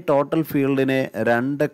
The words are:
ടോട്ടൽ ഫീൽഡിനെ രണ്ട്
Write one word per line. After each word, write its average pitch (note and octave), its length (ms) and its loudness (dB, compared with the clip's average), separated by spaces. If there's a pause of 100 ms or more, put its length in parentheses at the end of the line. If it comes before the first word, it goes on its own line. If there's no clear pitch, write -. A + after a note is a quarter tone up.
ടോട്ടൽ C#3+ 320 2
ഫീൽഡിനെ C3+ 760 0
രണ്ട് A#2+ 480 0 (100)